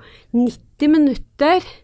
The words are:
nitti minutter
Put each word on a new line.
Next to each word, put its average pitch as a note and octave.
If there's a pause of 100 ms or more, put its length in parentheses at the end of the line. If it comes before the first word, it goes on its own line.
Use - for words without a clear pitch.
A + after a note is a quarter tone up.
(300)
nitti B3
minutter D4+ (200)